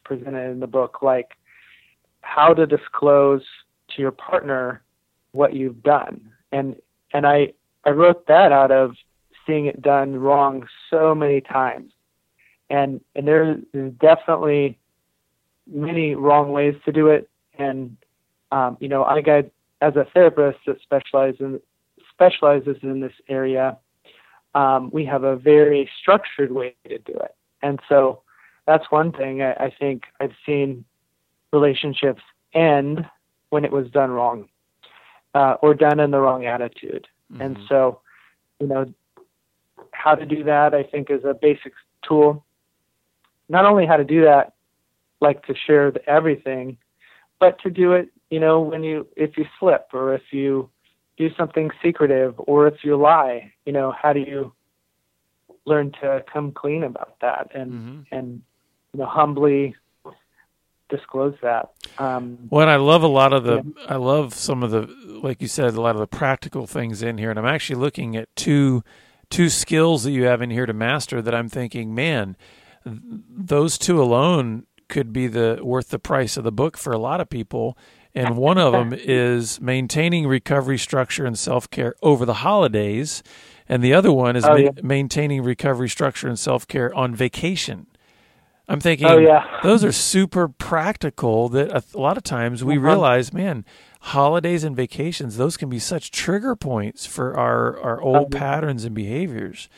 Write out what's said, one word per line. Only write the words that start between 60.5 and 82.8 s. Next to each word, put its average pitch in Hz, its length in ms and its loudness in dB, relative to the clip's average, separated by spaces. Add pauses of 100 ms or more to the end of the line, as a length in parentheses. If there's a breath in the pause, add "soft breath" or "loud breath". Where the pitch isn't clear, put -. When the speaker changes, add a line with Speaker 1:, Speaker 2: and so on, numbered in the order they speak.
Speaker 1:
disclose 139 540 -6
that? 120 300 -4 (260)
Um, 123 400 -6 (120)
Speaker 2:
Well, 151 120 4
and 156 80 4
I 151 60 4
love 147 260 4
a 160 60 4
lot 135 260 4
of 131 100 0
the, 117 120 2
Speaker 1:
yeah. 147 320 -8
Speaker 2:
I 135 80 -6
love 131 360 -2
some 131 300 -6
of 117 80 -2
the, 110 120 0 (400)
like 135 200 -8
you 127 60 -8
said, 120 260 -2
a 113 60 -6
lot 113 160 0
of 107 40 -4
the 104 60 -4
practical 135 600 -6
things 113 360 -10
in 117 160 -6
here. 107 120 -6
And 107 80 -6
I'm 107 60 -4
actually 139 360 -4
looking 131 360 -6
at 113 200 -12
two, 139 460 2 (460 soft breath)
two 170 220 0
skills 156 540 0
that 139 80 -4
you 127 120 0
have 123 160 2
in 120 100 -6
here 120 140 -4
to 117 80 -4
master 120 480 -4
that 117 140 -4
I'm 117 160 -4
thinking, 113 440 -8
"Man, 120 420 -4 (480 soft breath)
th-, 110 120 -14 (320)
those 160 480 -2
two 175 240 0
alone 123 640 0 (240)
could 123 240 -4
be 127 140 -2
the, 113 360 0
worth 123 280 -4
the 120 80 -6
price 135 400 -4
of 117 60 -6
the 110 80 -4
book 139 260 -4
for 135 140 -8
a 113 60 -2
lot 131 220 -6
of 165 80 -8
people." 117 480 -8 (380 soft breath)
And 120 240 -4
one 147 180 2
of 160 180 4
Speaker 1:
<laughs> 120 40 4
Speaker 2:
'em 120 160 -2
is 123 640 -2
maintaining 147 640 -2
recovery 135 520 -2
structure 131 480 -4
and 113 120 -6
self-care 123 640 -6
over 139 220 2
the 117 100 0
holidays. 120 880 -2 (460 soft breath)